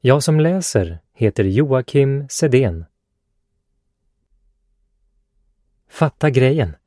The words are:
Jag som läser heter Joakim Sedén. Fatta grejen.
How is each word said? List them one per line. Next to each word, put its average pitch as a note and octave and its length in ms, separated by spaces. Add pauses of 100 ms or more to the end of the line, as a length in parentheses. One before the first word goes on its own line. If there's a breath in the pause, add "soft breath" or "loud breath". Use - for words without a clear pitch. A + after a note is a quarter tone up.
Jag C3+ 220
som D#3 180
läser C#3 580 (140)
heter G#2+ 320
Joakim C#3 840
Sedén. B2 560 (3000)
Fatta - 420
grejen. B2+ 460 (100)